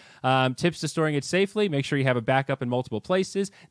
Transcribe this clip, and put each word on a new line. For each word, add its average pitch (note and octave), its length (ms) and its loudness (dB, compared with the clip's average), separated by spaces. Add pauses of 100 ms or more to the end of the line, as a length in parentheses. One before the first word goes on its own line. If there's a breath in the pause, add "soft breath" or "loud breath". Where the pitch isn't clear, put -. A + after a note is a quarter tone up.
(240 loud breath)
Um, C3 320 2
tips E3+ 240 -2
to D#3+ 80 -4
storing D#3 260 0
it C#3+ 100 -2
safely. G3+ 460 0
Make C#3 160 -2
sure C#3+ 140 0
you C3 60 2
have B2+ 120 4
a A#2+ 40 -2
backup C3+ 420 0
in A#2+ 60 -2
multiple B2 320 -2
places. F#3+ 500 -2 (200 loud breath)